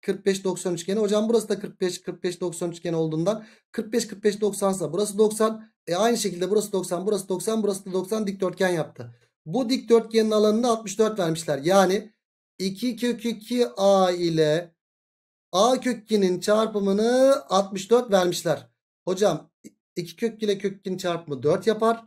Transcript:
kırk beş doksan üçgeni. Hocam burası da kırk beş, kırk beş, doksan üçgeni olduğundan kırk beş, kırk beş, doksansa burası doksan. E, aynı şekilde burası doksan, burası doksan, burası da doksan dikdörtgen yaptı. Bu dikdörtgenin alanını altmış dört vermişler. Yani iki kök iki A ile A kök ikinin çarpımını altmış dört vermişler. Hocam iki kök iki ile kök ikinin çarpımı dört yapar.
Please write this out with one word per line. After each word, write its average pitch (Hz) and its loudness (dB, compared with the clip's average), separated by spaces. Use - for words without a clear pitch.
kırk 190 -4
beş 190 -2
doksan 180 -4
üçgeni. 190 -4
Hocam 214 0
burası 220 2
da 202 -2
kırk - -10
beş, 180 -4
kırk 175 -12
beş, 180 -4
doksan 175 -4
üçgeni 170 -6
olduğundan 165 -2
kırk 220 -6
beş, 226 0
kırk - -16
beş, 208 0
doksansa 196 -2
burası 202 -4
doksan. 220 0
E, 165 -2
aynı 226 2
şekilde 180 -2
burası 208 0
doksan, 180 -4
burası 190 -2
doksan, 214 -2
burası 196 -2
da 185 -10
doksan 190 -2
dikdörtgen 185 -2
yaptı. 147 -4
Bu 220 -2
dikdörtgenin 226 2
alanını 214 2
altmış 220 -4
dört 214 2
vermişler. 160 -2
Yani 190 4
iki 196 -4
kök 233 -4
iki 233 -2
A 196 4
ile 165 0
A 233 4
kök 247 -4
ikinin 185 2
çarpımını 214 2
altmış 196 0
dört 240 4
vermişler. 175 0
Hocam 180 0
iki 170 -10
kök 226 -4
iki 220 -6
ile 202 0
kök 196 -6
ikinin 185 -8
çarpımı 165 -6
dört 185 2
yapar. 220 0